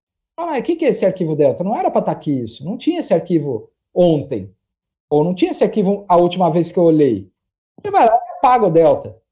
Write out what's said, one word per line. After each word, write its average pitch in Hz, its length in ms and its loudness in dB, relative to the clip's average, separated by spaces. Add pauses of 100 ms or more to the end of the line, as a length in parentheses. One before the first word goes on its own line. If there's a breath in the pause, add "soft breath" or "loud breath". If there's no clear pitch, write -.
(360)
Ah, 330 220 -6
o 226 40 -2
que 339 140 -2
que 330 80 -4
é 285 40 2
esse 190 180 0
arquivo 160 280 -2
delta? 143 300 0
Não 214 120 -4
era 359 140 -2
pra 214 120 0
tá 175 100 -4
aqui 143 300 -4
isso, 113 220 -12
não 196 120 -8
tinha 330 240 -4
esse - 140 -2
arquivo 156 560 -2 (240)
ontem, 139 600 0 (560)
ou 151 140 2
não 180 100 -2
tinha 339 160 0
esse 277 140 -4
arquivo 190 420 -2
a 175 100 2
última 175 340 2
vez 165 200 0
que - 80 -6
eu 175 60 4
olhei. 143 460 2 (500)
Você 403 100 -8
vai 370 160 4
lá 220 80 4
e 719 220 -2
apaga 247 300 2
o 175 40 2
delta. 156 460 2 (160)